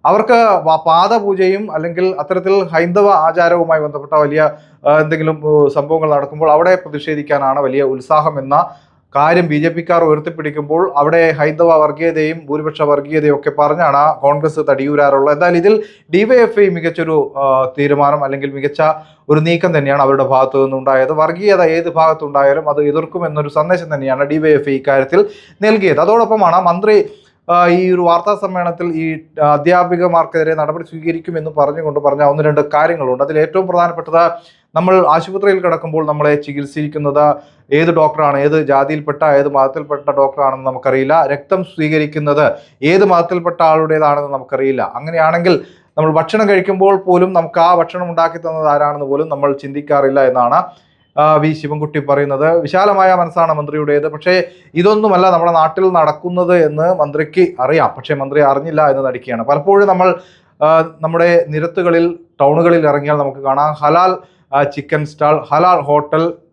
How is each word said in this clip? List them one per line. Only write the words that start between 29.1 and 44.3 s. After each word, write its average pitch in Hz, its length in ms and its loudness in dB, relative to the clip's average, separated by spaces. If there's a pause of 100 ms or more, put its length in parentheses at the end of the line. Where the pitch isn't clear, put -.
അധ്യാപികമാർക്കെതിരെ 170 1000 0
നടപടി 156 280 -4
സ്വീകരിക്കുമെന്ന് 165 760 -8
പറഞ്ഞുകൊണ്ട് 147 420 -2
പറഞ്ഞ 143 240 0
ഒന്ന് 147 200 2
രണ്ട് 147 180 2 (120)
കാര്യങ്ങളുണ്ട്. 143 500 0
അതിൽ 151 160 -2
ഏറ്റവും 180 280 -2
പ്രധാനപ്പെട്ടത് 170 640 0 (440)
നമ്മൾ 180 320 2
ആശുപത്രിയിൽ 190 520 0
കിടക്കുമ്പോൾ 160 460 -4
നമ്മളെ 147 360 0
ചികിത്സിക്കുന്നത് 147 920 -2 (380)
ഏത് 160 220 2
ഡോക്ടറാണ്, 151 420 0
ഏത് 147 300 0
ജാതിയിൽപ്പെട്ട, 147 560 -2
ഏത് 143 300 2
മതത്തിൽപ്പെട്ട 143 560 -2
ഡോക്ടറാണെന്ന് 135 560 -2
നമുക്കറിയില്ല, 135 600 0
രക്തം 143 380 -4
സ്വീകരിക്കുന്നത് 151 880 -2 (320)
ഏത് 190 220 4
മതത്തിൽപ്പെട്ട 175 560 0
ആളുടേതാണെന്ന് 156 720 0